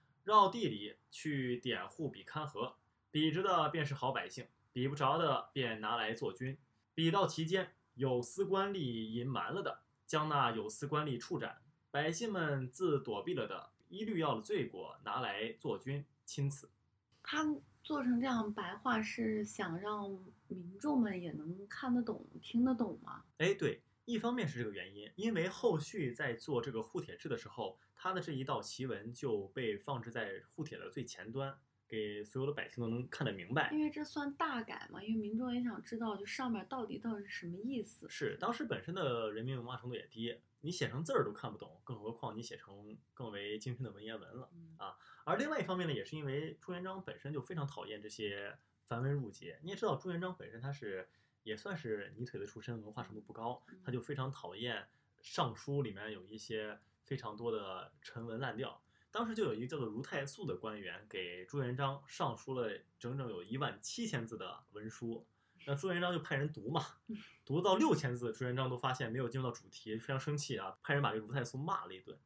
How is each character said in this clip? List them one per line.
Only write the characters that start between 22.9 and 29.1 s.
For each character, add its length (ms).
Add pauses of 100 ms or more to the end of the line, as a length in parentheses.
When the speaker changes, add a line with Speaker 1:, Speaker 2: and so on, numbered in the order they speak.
Speaker 2:
吗？ 220 (140)
Speaker 1:
哎， 160
对， 280 (220)
一 140
方 140
面 140
是 120
这 60
个 60
原 240
因， 220
因 180
为 140
后 300
续 340
在 220
做 260
这 100
个 100
户 200
帖 160
制 120
的 80
时 120
候， 320 (160)
他 160
的 80
这 120
一 120
道 180
檄 240
文 260